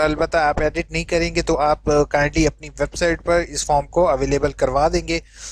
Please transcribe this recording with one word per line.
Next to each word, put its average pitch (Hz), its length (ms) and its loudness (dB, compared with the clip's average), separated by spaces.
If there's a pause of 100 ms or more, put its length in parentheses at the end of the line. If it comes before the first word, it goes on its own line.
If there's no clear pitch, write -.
अलबत्ता 156 400 0
आप 151 220 0
edit 160 300 -2
नहीं 165 120 -4
करेंगे 170 380 0
तो 165 120 0
आप, 151 360 0
uh, 147 120 4
kindly 147 440 0
अपनी 147 220 -4
website 156 520 -2
पर 175 200 0
इस 147 240 -6
form 147 220 0
को 170 180 0
available 139 480 0
करवा 135 360 0
देंगे, 165 340 -4 (300)